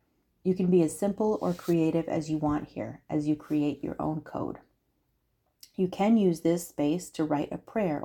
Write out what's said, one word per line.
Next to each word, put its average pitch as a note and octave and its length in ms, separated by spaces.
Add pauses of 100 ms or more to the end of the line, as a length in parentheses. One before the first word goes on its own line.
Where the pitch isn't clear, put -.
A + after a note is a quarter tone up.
(440)
You F#3 100
can F#3 140
be F3+ 160
as D#3 120
simple G#3 460
or F3 140
creative E3 520
as D#3 220
you D#3 80
want D3 320
here, - 400
as D3+ 180
you D3+ 80
create D3 480
your D#3 160
own D#3 220
code. - 380 (1160)
You F#3 120
can G#3 300
use F3+ 240
this E3+ 260
space D3+ 440
to - 120
write D3+ 280
a D#3+ 60
prayer F3+ 480